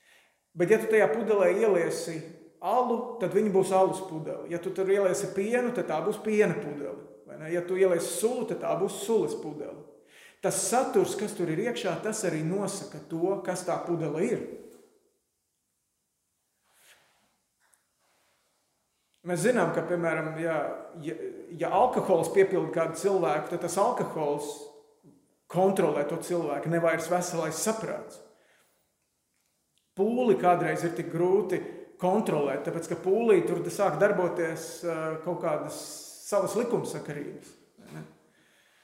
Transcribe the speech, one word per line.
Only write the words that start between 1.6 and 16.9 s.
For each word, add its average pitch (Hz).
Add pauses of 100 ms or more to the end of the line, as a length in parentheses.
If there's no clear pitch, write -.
alu, 233
tad 180
viņa 208
būs 190
alus 185
pudele. -
Ja 170
tu 185
tur 190
ieliesi 185
pienu, 233
tad 175
tā 156
būs 208
piena 208
pudele. 143 (220)
Vai -
ne? 156
Ja 175
tu 185
ieliesi 180
sulu, 233
tad -
tā 151
būs 190
sulas 180
pudele. 147 (640)
Tas 185
saturs, 233
kas -
tur 165
ir 160
iekšā, 233
tas 208
arī 156
nosaka 175
to, 180
kas 180
tā 160
pudele 160
ir. 226 (4000)